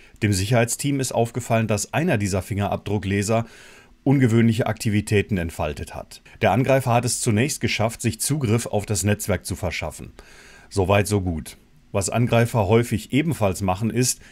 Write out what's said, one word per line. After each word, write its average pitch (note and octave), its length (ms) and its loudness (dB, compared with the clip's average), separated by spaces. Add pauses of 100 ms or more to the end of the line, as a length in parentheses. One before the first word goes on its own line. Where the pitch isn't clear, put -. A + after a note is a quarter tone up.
(220)
Dem G#2 120 2
Sicherheitsteam A#2+ 680 0
ist C3 140 -4
aufgefallen, A#2 540 0
dass G#2 260 -2
einer D3 240 0
dieser G2 260 0
Fingerabdruckleser G2+ 1000 -2 (580)
ungewöhnliche A#2 640 4
Aktivitäten G#2 680 0
entfaltet E2 560 -6
hat. - 280 -16 (180)
Der F#2+ 140 4
Angreifer B2 400 2
hat A#2 100 2
es A#2+ 160 -2
zunächst B2 400 0
geschafft, - 420 -2
sich A2 200 -2
Zugriff A#2+ 440 0
auf G2+ 200 -4
das F#2+ 180 -2
Netzwerk G2+ 420 0
zu F2+ 120 -6
verschaffen. - 560 -8 (560)
Soweit, G2 380 2
so G#2 120 0
gut. F2+ 380 -6 (340)
Was G2 180 -2
Angreifer A#2 600 2
häufig A#2 420 2
ebenfalls B2 500 0
machen, G2 280 -2
ist, B2 320 -2 (100)